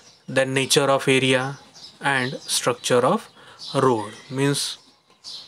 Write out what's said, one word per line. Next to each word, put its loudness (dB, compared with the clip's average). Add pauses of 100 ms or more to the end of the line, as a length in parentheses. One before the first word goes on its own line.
(320)
Then 0
nature 2
of 2
area 4 (680)
and 0
structure 0
of 0 (600)
road, -2
means, 0 (920)